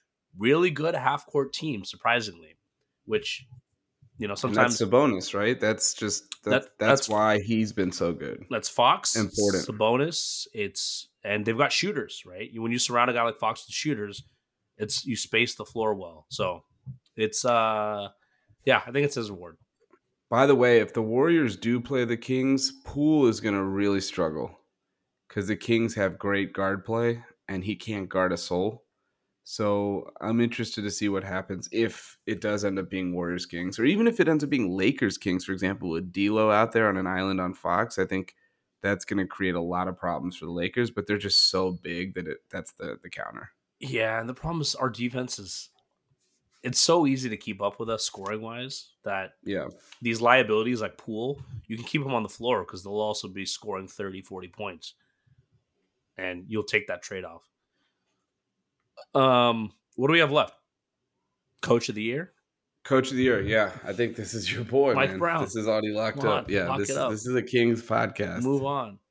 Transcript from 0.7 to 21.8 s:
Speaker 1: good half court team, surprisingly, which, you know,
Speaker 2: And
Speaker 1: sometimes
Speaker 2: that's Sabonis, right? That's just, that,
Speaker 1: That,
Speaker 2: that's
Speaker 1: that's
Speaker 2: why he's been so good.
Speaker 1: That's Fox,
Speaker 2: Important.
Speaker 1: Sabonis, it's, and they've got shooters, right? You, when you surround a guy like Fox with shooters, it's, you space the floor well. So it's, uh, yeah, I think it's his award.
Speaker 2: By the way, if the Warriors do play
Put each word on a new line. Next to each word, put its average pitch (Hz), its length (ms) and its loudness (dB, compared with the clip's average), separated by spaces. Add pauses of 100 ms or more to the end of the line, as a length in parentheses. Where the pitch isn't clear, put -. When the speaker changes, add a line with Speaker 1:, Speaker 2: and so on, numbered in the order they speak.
Speaker 1:
good 156 240 -2
half 139 320 -2
court 139 260 -2
team, 127 320 -6
surprisingly, 101 720 -2 (480)
which, - 400 -2 (720)
you 107 100 -4
know, 101 60 -4
Speaker 2:
And 101 60 -6
Speaker 1:
sometimes 120 400 2
Speaker 2:
that's 104 120 0
Sabonis, 120 460 4
right? 110 220 0
That's - 340 0
just, - 500 -4
that, 104 60 -2
Speaker 1:
That, 127 120 4 (180)
Speaker 2:
that's 127 220 4
Speaker 1:
that's - 80 -2
Speaker 2:
why 107 300 4
he's 110 340 0
been 90 180 0
so 87 200 -2
good. 73 380 -8
Speaker 1:
That's 113 200 -4
Fox, 139 460 2
Speaker 2:
Important. 101 520 2
Speaker 1:
Sabonis, 117 840 0
it's, - 540 -6 (160)
and 104 220 -2
they've 113 120 0
got 143 140 2
shooters, - 540 -4
right? 95 240 -12
You, 113 120 -10
when 117 100 -2
you 120 80 0
surround 120 320 2
a - 20 0
guy 117 100 0
like 113 140 -2
Fox 113 300 -4
with - 60 -14
shooters, 104 500 -6 (540)
it's, 104 280 -4
you 120 100 -2
space 113 400 0
the - 100 -10
floor 110 280 0
well. 85 360 -10
So 90 340 -4 (520)
it's, 110 300 -2
uh, 107 640 2 (560)
yeah, 127 200 6
I 120 60 -14
think 143 140 2
it's 143 100 -4
his 113 140 -4
award. 87 280 -14 (720)
Speaker 2:
By 127 180 6
the 143 80 8
way, 120 240 8
if 104 140 2
the 113 100 0
Warriors 131 520 4
do 120 240 0
play 123 240 0